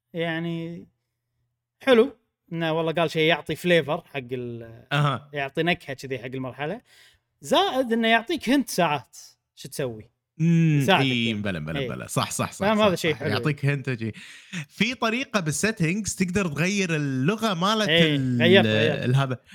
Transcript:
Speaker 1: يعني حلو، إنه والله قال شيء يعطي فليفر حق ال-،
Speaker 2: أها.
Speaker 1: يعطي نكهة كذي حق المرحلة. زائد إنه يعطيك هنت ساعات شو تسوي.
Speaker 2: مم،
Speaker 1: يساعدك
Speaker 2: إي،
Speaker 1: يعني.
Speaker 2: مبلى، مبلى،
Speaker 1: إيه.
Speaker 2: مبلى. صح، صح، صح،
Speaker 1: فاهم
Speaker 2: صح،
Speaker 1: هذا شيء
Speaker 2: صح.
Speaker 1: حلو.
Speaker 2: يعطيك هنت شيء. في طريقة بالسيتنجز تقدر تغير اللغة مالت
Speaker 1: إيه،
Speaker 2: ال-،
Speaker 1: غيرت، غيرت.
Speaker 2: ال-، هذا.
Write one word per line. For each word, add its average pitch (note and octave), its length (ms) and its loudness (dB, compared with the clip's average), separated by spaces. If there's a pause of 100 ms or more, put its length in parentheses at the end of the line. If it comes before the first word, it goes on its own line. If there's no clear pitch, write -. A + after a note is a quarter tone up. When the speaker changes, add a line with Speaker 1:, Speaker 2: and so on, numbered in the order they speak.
(140)
Speaker 1:
يعني E3 720 -6 (960)
حلو، B3+ 340 4 (360)
إنه E3 200 -2
والله D#3+ 200 0
قال D#3+ 180 2
شيء D#3+ 120 0
يعطي D#3 340 2
فليفر E3 460 2 (120)
حق C#3 60 -6 (120)
ال-، A#2 600 -10
Speaker 2:
أها. C#3+ 400 0
Speaker 1:
يعطي C#3+ 300 -4
نكهة E3+ 320 -2
كذي C3 240 -8
حق G#2+ 60 -12
المرحلة. C3 560 -8 (600)
زائد C4 520 0
إنه A3+ 160 2
يعطيك A#3 400 0
هنت C4+ 220 2
ساعات D3 460 -2 (380)
شو - 140 -20
تسوي. A#2 420 -8 (280)
Speaker 2:
مم، E3 440 4
Speaker 1:
يساعدك C#3+ 220 4
Speaker 2:
إي، A#2+ 220 2
Speaker 1:
يعني. A2 120 -2
Speaker 2:
مبلى، G2 220 -4
مبلى، D#2+ 180 -6
Speaker 1:
إيه. B2+ 120 -4
Speaker 2:
مبلى. B1 180 -8
صح، - 220 -4
صح، - 220 -4
صح، - 140 -4
Speaker 1:
فاهم G#3+ 120 2
Speaker 2:
صح، G#3+ 60 4
Speaker 1:
هذا F#3+ 100 2
شيء D#3+ 180 -2
Speaker 2:
صح. A2+ 60 -10
Speaker 1:
حلو. D3 120 -4
Speaker 2:
يعطيك C#3 360 -2
هنت C3+ 320 -2
شيء. A2 160 -6 (540)
في A#3 260 -2
طريقة A3+ 460 -2
بالسيتنجز F3+ 760 -2
تقدر F3+ 340 -2
تغير F3 480 -2
اللغة D3+ 580 0
مالت G3+ 340 0
Speaker 1:
إيه، D#3+ 280 4
Speaker 2:
ال-، B2+ 260 0
Speaker 1:
غيرت، F3+ 240 8
غيرت. G#2+ 380 2
Speaker 2:
ال-، B2+ 120 2
هذا. C3 220 0 (160)